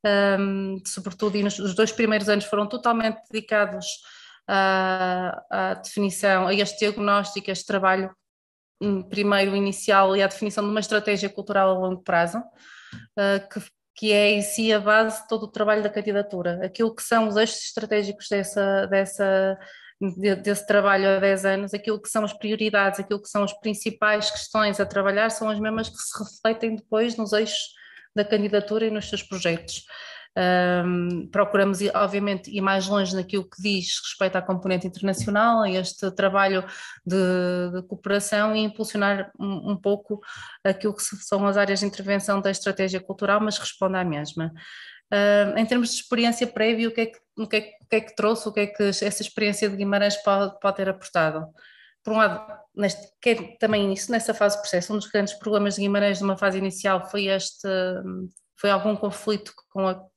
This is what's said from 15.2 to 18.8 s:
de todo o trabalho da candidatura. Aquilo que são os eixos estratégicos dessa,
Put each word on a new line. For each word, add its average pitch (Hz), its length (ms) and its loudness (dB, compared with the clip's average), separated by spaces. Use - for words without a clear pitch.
de - 60 -20
todo 214 160 -4
o 208 60 -14
trabalho 214 320 2
da 208 80 0
candidatura. 202 760 -2
Aquilo 226 300 -2
que - 80 -12
são 226 260 2
os 202 80 -2
eixos 214 220 0
estratégicos 208 720 -4
dessa, 196 580 0